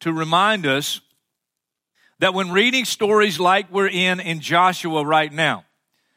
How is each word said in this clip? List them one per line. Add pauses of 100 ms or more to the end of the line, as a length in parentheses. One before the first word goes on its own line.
to
remind
us (1160)
that
when
reading
stories
like
we're
in,
in
Joshua
right
now, (520)